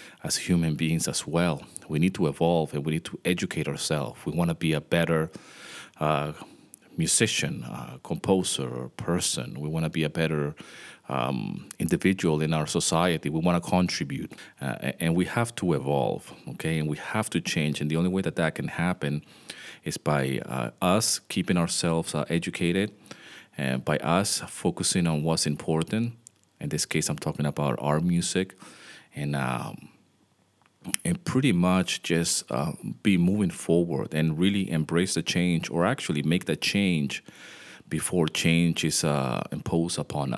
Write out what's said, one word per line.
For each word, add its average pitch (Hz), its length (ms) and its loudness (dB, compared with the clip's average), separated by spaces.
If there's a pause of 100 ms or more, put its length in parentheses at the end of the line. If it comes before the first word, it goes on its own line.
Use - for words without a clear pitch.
(240)
as - 140 -2
human 82 360 2
beings 82 340 0
as - 200 -4
well. 80 340 2 (260)
We 76 120 -2
need 92 160 4
to 87 120 2
evolve, 82 460 2
and 71 100 -4
we 78 100 0
need 80 120 -4
to - 200 -10
educate 87 420 -2
ourselves. 71 580 -4
We 76 60 -2
wanna 85 240 2
be 78 180 0
a 73 80 0
better, 82 480 2 (680)
uh, 76 340 0 (720)
musician, - 580 2
uh, 60 340 -12 (140)
composer, 82 600 0 (380)
person. 85 380 0 (180)
We 76 100 -4
wanna 80 140 0 (100)
be 78 120 2
a - 100 -20
better, 78 220 2 (760)
um, 64 220 0 (460)
individual 87 600 2
in 78 80 2
our 76 140 2 (120)
society. 82 480 2 (100)
We 80 100 0
wanna 87 160 4 (120)
contribute, 82 560 0 (340)
uh, 65 220 -4
a-, - 160 -4
and 85 160 2
we 87 60 4 (120)
have 117 140 0 (100)
to 98 40 0 (140)
evolve, 65 440 0 (280)
okay? 80 280 -2
And 76 140 0
we 73 40 -4 (160)
have 110 200 0
to 87 60 2 (140)
change. 76 280 0
And 76 100 0
the 80 100 2
only 90 140 2
way 95 120 2
that 85 80 -4
that 82 240 2
can 73 100 -4 (160)
happen 73 280 -2 (720)
is - 140 -4
by, 71 260 0 (320)
uh, 58 140 -2 (260)
us 110 120 2 (260)
keeping 90 240 2
ourselves, 85 560 0
uh, 76 120 -2 (120)
educated, 90 500 0 (680)
and 65 200 0 (140)
by 73 60 2 (220)
us 101 100 0 (340)
focusing 87 440 0
on 78 160 0
what's 80 240 0
important. 82 580 0 (580)
In 143 60 -4
this - 240 -2
case, - 180 0
I'm 76 160 -4
talking 76 260 -2
about 71 260 0
our 73 200 2 (140)
music, 92 340 0 (680)
and, 71 200 -4
um, - 400 -4 (1300)
and 87 100 2 (160)
pretty 131 220 4
much 90 360 4 (140)
just, 85 320 2 (220)
uh, 76 140 0 (320)
be 98 140 6
moving 92 360 2 (120)
forward 85 480 2
and 78 120 2 (180)
really 101 200 2 (160)
embrace 85 340 0
the 85 100 -2 (120)
change, 87 340 2
or 85 160 2
actually 82 380 -2 (100)
make 90 120 0
the 78 100 0
change 87 680 0 (640)
before 80 400 0
change 82 500 4 (140)
is, - 120 0
uh, 65 380 0 (100)
imposed 82 480 -2
upon 73 380 -4